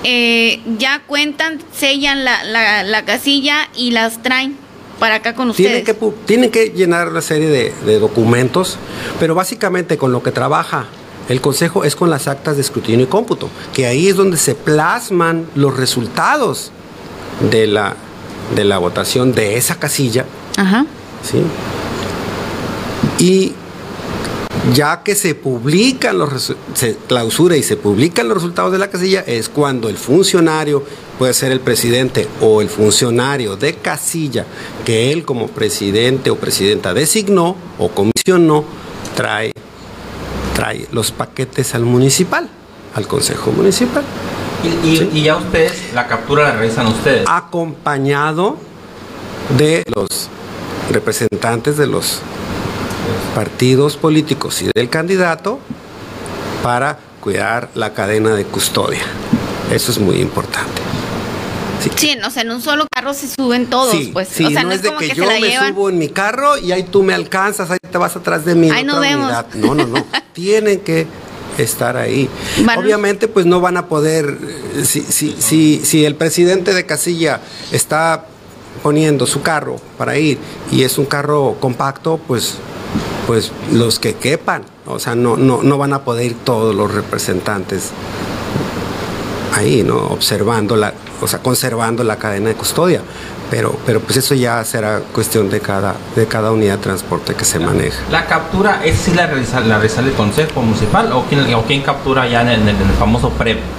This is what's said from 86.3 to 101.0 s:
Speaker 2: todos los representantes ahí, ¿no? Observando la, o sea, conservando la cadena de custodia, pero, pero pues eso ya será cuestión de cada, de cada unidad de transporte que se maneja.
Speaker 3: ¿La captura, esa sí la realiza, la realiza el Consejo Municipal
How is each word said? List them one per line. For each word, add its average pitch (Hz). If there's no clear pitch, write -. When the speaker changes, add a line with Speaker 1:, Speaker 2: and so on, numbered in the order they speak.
Speaker 2:
todos 110
los 101
representantes 95
ahí, 107
¿no? 60
Observando 104
la, 104
o 113
sea, -
conservando 120
la 107
cadena 107
de 110
custodia, 160
pero, 113
pero 113
pues -
eso 135
ya 120
será 107
cuestión 110
de 104
cada, 98
de 113
cada 110
unidad 107
de 101
transporte 92
que -
se -
maneja. -
Speaker 3:
¿La 160
captura, 185
esa 160
sí 170
la 175
realiza, 131
la 110
realiza 107
el 131
Consejo 131
Municipal 110